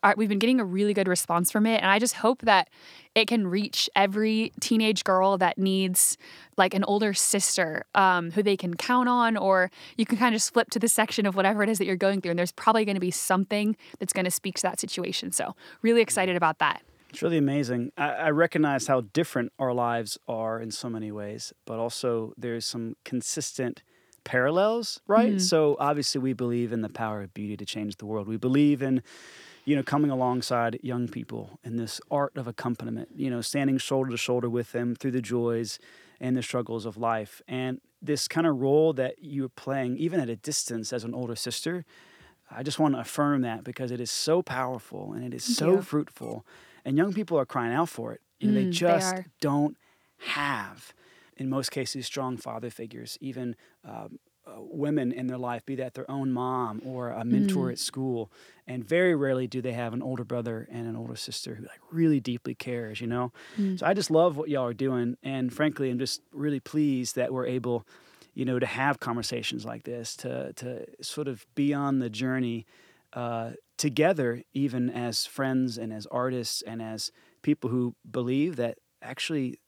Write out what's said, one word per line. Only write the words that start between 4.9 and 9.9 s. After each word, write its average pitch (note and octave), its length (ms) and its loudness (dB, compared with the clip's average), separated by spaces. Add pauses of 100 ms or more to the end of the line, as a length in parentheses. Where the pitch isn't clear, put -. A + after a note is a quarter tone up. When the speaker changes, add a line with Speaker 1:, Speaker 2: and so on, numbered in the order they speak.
Speaker 1:
girl F#3+ 360 4
that F3+ 180 4
needs, F#3+ 600 2 (380)
like, F#3 180 6
an F#3+ 120 2
older G3+ 280 2
sister, F3+ 720 0 (120)
um, F3+ 360 4
who G3 100 0
they G3 140 4
can F3 200 -4
count B3 340 2
on, A#3 260 4
or F#3+ 340 4 (280)